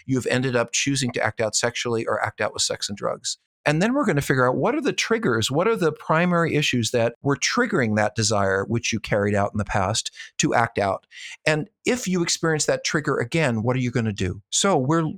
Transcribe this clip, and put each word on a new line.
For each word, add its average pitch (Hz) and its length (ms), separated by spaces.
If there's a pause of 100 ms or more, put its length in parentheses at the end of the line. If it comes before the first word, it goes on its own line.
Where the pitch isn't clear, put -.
you've 127 220
ended 127 280
up 120 160
choosing 135 400
to - 100
act 113 200
out 110 160
sexually 117 480
or 107 180
act 110 160
out 107 140
with - 80
sex - 260
and 101 100
drugs. - 400 (280)
And 151 160
then 233 120
we're 285 120
gonna 147 160
figure 127 260
out 127 80
what 202 200
are 320 60
the 208 120
triggers, 131 580
what 170 160
are 226 80
the 170 160
primary 170 640
issues 127 360
that 117 300
were 139 140
triggering 160 600
that 107 180
desire 101 480
which - 300
you 107 80
carried 104 340
out 101 180
in 107 40
the 104 80
past 101 440 (280)
to - 160
act 117 260
out. 98 260 (400)
And 156 240 (140)
if 247 240
you 180 160
experience 160 420
that 135 200
trigger 151 320
again, 123 460
what 123 120
are 131 40
you 123 120
gonna 113 220
do? 95 280 (100)
So 196 260
we're 156 400